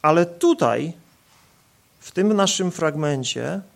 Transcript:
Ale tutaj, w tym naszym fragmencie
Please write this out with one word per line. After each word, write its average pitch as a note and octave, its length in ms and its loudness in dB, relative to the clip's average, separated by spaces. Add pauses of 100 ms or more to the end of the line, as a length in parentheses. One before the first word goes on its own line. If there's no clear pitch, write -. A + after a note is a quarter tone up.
Ale E3 240 4
tutaj, E3 640 0 (1080)
w - 100 -20
tym G#3 220 2
naszym F#3+ 380 0
fragmencie D3 880 -4 (160)